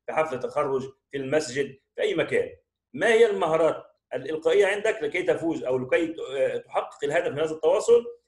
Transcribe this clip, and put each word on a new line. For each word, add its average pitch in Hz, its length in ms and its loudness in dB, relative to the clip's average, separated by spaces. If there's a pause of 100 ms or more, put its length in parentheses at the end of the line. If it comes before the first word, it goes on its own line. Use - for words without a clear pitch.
في 120 60 -8
حفل 135 280 -2
تخرج، 135 420 -2 (280)
في 143 60 -10
المسجد، 135 600 -4 (180)
في - 60 -4
أي 427 120 0
مكان. 123 360 0 (420)
ما 190 160 0
هي 226 180 8
المهارات 160 580 0 (300)
الإلقائية 160 520 2
عندك 208 360 -2
لكي 165 200 -2
تفوز 156 420 0
أو 127 140 0
لكي 165 280 0
ت-، 160 120 -10
آه، 131 380 -2
تحقق - 480 -6
الهدف 147 280 0
من 139 80 -6
هذا 156 140 -2
التواصل؟ 208 500 4 (240)